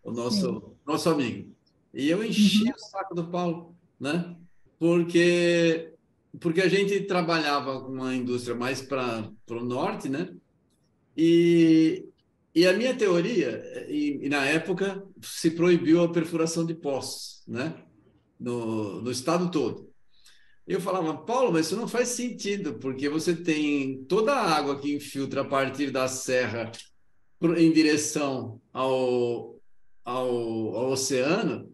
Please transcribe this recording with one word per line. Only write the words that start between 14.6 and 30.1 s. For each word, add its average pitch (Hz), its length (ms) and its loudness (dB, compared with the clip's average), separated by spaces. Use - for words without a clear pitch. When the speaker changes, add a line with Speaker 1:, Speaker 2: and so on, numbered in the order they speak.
Speaker 1:
se - 300 -2
proibiu 165 500 4
a 170 100 4
perfuração 165 540 0
de 165 80 -4
poços, - 720 -8
né? 127 280 -6
No, 113 640 -4
no 123 80 -4
estado 170 400 -2
todo. - 380 -2
E 180 60 -4
eu 180 80 -2
falava, 180 360 -2
"Paulo, 240 340 0
mas 160 160 2
isso 190 80 -4
não 233 120 -6
faz 247 220 -2
sentido, 202 680 -6
porque 135 340 -4
você 160 260 0
tem 147 680 -2
toda 220 280 2
a 165 220 2
água 139 240 -2
que 143 160 -4
infiltra 135 460 -6
a 127 40 -2
partir 135 460 -2
da 131 160 0
serra 120 640 -2
pro, 170 200 2
em 165 120 8
direção 147 880 0
ao, 123 840 0
ao, 127 220 -4